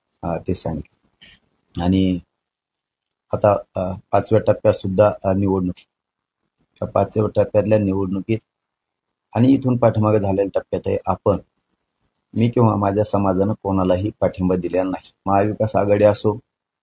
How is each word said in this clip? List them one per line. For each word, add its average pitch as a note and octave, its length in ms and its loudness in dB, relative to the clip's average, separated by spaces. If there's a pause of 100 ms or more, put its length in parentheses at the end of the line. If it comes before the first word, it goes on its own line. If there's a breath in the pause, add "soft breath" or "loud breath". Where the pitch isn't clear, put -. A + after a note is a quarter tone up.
(240)
अ, E2+ 140 -6 (100)
ते F#2 60 -2
सांगितलं. D#2+ 500 -10 (800 soft breath)
आणि F#2 360 0 (1120)
आता, G2 240 2 (180)
अ, F#2 160 -6 (200)
पाचव्या G2+ 360 2
टप्प्यात G#2 260 2
सुद्धा, G2 380 2 (120)
अ, F#2+ 100 0
निवडणूक F#2+ 440 0
आहे. - 160 -20 (840)
त्या - 80 -6
पाचव्या G#2 560 0
टप्प्यातल्या G#2+ 360 2
निवडणुकीत G2 580 -2 (1000)
आणि A#2 120 4
इथून B2+ 300 2
पाठीमागे G#2+ 420 2
झालेल्या G2 260 0
टप्प्यातही F#2+ 600 -4
आपण, F#2+ 320 -2 (960)
मी A2+ 160 0
किंवा A2+ 260 2
माझ्या G2+ 280 0
समाजानं G2 500 0 (100)
कोणालाही F#2+ 560 0
पाठिंबा F#2 360 0
दिलेला F2 280 -2
नाही. F#2 300 -10 (120)
महाविकास G#2 500 0
आघाडी G2+ 280 2
असो G#2 360 2 (440)